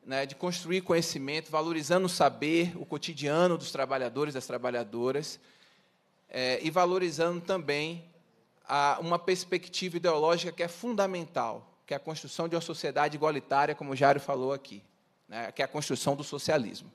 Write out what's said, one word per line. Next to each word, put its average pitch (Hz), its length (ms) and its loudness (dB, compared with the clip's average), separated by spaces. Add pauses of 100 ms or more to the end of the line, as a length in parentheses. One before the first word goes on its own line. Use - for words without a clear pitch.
né, 135 220 -2
de 139 100 -10
construir 180 460 -2
conhecimento, 160 680 0
valorizando 160 560 0
o - 20 2
saber, 160 680 2
o 156 100 -10
cotidiano 151 720 2
dos 135 120 -8
trabalhadores 135 600 -2
e 131 40 -6
das 127 100 -8
trabalhadoras, 123 920 -2 (920)
é, 127 320 0
e 156 80 -2
valorizando 175 720 2
também 165 600 -2 (640)
a, 143 340 4
uma 170 180 0
perspectiva 180 800 -2
ideológica 170 520 2
que 170 120 -4
é 170 60 -2
fundamental, 170 1160 -4
que - 60 -4
é 143 60 -2
a - 20 -6
construção 160 480 -6
de 165 80 -2
uma 165 60 0
sociedade 147 540 0
igualitária, 147 580 2
como 143 180 -6
o 135 40 -4
Jairo 139 220 8
falou 135 360 -2
aqui, 101 280 -14 (460)
né, 110 240 -8
que - 80 -6
é 135 60 2
a - 20 -4
construção 143 480 -2
do 147 80 -8
socialismo. 123 720 -2